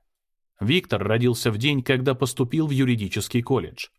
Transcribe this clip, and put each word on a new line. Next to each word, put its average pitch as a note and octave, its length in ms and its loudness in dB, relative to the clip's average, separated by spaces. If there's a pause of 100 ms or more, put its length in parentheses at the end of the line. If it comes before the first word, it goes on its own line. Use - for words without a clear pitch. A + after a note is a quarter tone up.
(600)
Виктор A2 440 0
родился A#2 480 2
в G#2 60 -4
день, C3+ 260 0
когда C3 320 0
поступил C#3 520 0
в D3 40 -2
юридический A#2+ 720 0
колледж. - 460 -4 (100)